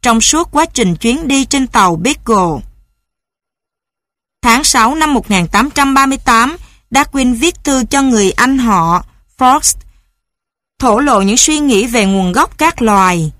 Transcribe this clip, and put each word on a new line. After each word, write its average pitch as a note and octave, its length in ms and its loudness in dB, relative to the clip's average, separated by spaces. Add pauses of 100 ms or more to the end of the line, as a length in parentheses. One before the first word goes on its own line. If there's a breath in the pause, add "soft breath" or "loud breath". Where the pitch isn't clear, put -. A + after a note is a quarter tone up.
trong A3+ 200 0
suốt E4 300 -2
quá D4+ 140 0
trình G3 300 -2
chuyến C4 320 -2
đi C4+ 180 0
trên C4+ 220 -2
tàu F#3+ 280 2
Beagle. F3+ 680 -2 (1800)
Tháng A#3+ 220 2
sáu B3 320 2
năm D#4 180 0
một A3+ 180 -2
nghìn F3 160 0
tám A#3 220 0
trăm C#4 240 -2
ba C4+ 120 4
mươi C4+ 120 -2
tám, B3+ 400 0 (340 soft breath)
Darwin C4 480 0
viết E4+ 240 -2
thư C4 260 0
cho C#4 120 0
người A3 300 2
anh C4 260 0
họ F3+ 480 0 (320)
Frost, C4 380 2 (1040)
thổ A3+ 200 2
lộ C4 220 2
những G3 160 0
suy D#4 220 0
nghĩ B3+ 280 0
về A3+ 180 0
nguồn F#3+ 260 -2
gốc C#4 260 -2
các D#4 240 -2
loài. F#3 580 0